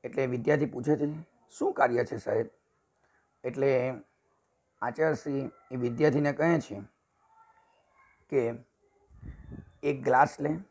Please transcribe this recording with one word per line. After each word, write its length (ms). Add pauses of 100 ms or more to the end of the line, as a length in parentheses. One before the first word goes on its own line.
એટલે 220
વિદ્યાર્થી 400
પૂછે 300
છે, 180 (360)
"શું 220
કાર્ય 320
છે 120
સાહેબ?" 300 (960)
એટલે 500 (880)
આચાર્યશ્રી 680 (200)
એ 60
વિદ્યાર્થીને 560
કહે 280
છે 220 (1500)
કે 240 (1300)
એક 220
ગ્લાસ 360
લે 180 (120)